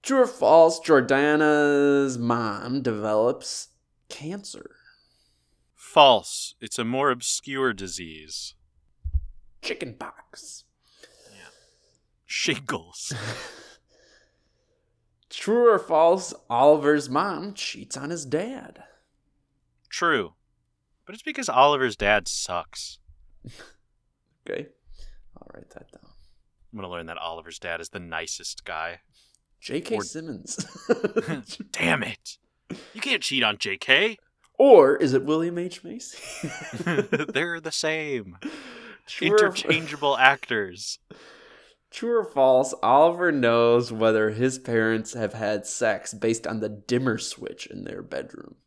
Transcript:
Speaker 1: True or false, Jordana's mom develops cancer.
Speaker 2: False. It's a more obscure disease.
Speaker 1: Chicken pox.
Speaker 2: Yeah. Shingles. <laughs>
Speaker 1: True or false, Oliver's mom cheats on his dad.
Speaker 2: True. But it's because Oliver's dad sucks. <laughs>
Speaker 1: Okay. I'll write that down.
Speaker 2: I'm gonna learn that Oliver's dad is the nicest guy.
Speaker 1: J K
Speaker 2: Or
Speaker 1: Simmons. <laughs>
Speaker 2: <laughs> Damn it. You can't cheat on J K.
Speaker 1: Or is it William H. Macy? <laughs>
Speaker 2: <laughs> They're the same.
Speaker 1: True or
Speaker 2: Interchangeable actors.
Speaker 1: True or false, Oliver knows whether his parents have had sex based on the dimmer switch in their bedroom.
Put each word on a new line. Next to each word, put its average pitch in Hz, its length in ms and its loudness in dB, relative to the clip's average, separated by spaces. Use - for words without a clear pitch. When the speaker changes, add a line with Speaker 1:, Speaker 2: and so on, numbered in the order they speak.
Speaker 1:
True 269 200 2
or 240 40 6
false, 165 540 6
Jordana's 143 1400 4
mom 117 640 -4
develops 110 840 -2
cancer. - 640 -14
Speaker 2:
False. - 880 4
It's - 180 -12
a 120 60 -4
more 131 260 -2
obscure 131 600 -4
disease. 82 840 -14
Speaker 1:
Chicken - 360 -10
pox. - 680 -18
Speaker 2:
Yeah. 196 180 -20
Shingles. - 920 -6
<laughs> 104 40 -10
Speaker 1:
True 233 420 2
or 196 60 4
false, 170 560 2
Oliver's 143 580 6
mom 175 460 -4
cheats - 420 -12
on 139 140 -10
his 165 140 -8
dad. 175 600 -8
Speaker 2:
True. 127 460 -2
But 294 80 -18
it's - 100 -20
because 277 240 -8
Oliver's 131 480 4
dad 104 320 0
sucks. - 680 -10
<laughs> - 40 -18
Speaker 1:
Okay. - 200 -10
I'll - 160 -20
write - 160 -20
that - 200 -20
down. - 120 -20
Speaker 2:
I'm 117 80 -20
gonna 95 120 -12
learn 85 160 -12
that 85 100 -12
Oliver's 82 420 -12
dad 85 220 -8
is 82 80 -14
the 101 100 -14
nicest 80 680 -12
guy. 85 340 -10
Speaker 1:
J 135 220 -10
K - 160 -8
Speaker 2:
Or 208 80 -6
Speaker 1:
Simmons. 160 540 -14
<laughs> - 520 -4
Speaker 2:
<laughs> - 340 -16
Damn 160 300 -2
it. - 340 -12
You 220 80 -16
can't 262 220 -4
cheat 135 200 -2
on 107 140 0
J 98 220 -6
K. 190 400 2
Speaker 1:
Or 180 380 12
is 135 180 2
it 127 100 2
William 165 320 -2
H. 175 260 -10
Macy? 202 360 -16
<laughs> 165 80 -10
Speaker 2:
<laughs> - 0 -
They're 165 760 -2
the 160 140 -10
same. 143 640 -6
Speaker 1:
True - 240 -2
or 214 160 6
Speaker 2:
Interchangeable 151 720 -2
actors. 113 800 0
Speaker 1:
True 233 280 -2
or 214 80 0
false, 131 560 4
Oliver 170 500 4
knows 117 600 4
whether 110 360 2
his 127 300 -2
parents 113 560 0
have 110 180 -4
had 104 340 -4
sex - 460 -4
based 113 340 -2
on 107 140 -6
the 107 80 -4
dimmer 117 480 -2
switch - 500 -12
in 98 180 -14
their - 180 -12
bedroom. - 540 -14